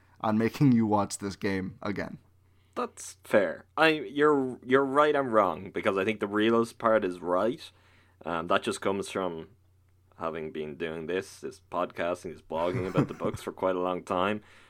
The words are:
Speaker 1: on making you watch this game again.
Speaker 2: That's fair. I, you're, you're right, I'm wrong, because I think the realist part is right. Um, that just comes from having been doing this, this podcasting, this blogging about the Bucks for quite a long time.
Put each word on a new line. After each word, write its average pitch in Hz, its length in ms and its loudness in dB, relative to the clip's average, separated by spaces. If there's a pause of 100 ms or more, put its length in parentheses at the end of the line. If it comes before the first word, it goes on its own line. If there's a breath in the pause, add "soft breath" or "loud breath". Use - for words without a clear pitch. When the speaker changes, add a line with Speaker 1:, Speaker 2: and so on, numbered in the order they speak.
(200 soft breath)
Speaker 1:
on 107 160 0
making 117 360 4
you 113 120 6
watch 101 340 0
this 98 180 -6
game 95 440 -4
again. 98 380 -8 (560)
Speaker 2:
That's - 480 -10
fair. 95 440 0 (100)
I, 160 140 6
you're, 139 760 0
you're 131 180 4
right, 147 300 4
I'm 139 160 0
wrong, 95 420 2
because 98 240 0
I 95 80 2
think 107 140 0
the 110 80 -2
realist 113 520 2
part 110 260 4
is 90 160 -4
right. 92 500 0 (560 soft breath)
Um, 82 220 -4
that 98 160 2
just 104 160 -4
comes 98 280 -2
from 85 380 -6 (720)
having 80 340 -6
been 76 240 -8
doing 80 300 -8
this, 90 340 -6
this - 200 -12 (100)
podcasting, 87 600 -4
this - 100 -18
blogging 87 460 -4
about - 200 -2
the - 60 -10
Bucks 98 280 -8
for - 100 -8
quite 92 240 -2
a 90 40 -4
long 90 220 -4
time. 98 380 -2 (300 soft breath)